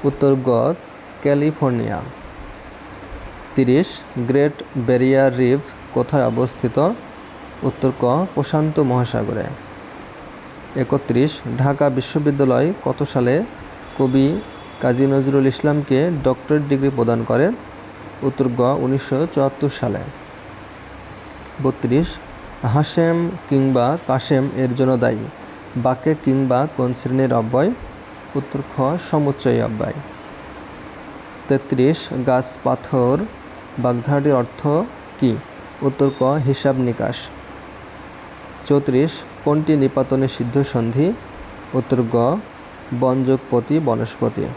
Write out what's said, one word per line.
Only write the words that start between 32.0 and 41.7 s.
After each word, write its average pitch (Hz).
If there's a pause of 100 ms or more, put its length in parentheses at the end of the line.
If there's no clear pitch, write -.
গাছ 131
পাথর 127 (600)
বাগধারাটির 135
অর্থ 123 (540)
কী? 117 (460)
উত্তর 139
ক, - (240)
হিসাব 135
নিকাশ। 123 (1500)
চৌত্রিশ, 143 (320)
কোনটি 151
নিপাতনে 135
সিদ্ধ 123
সন্ধি? 123 (600)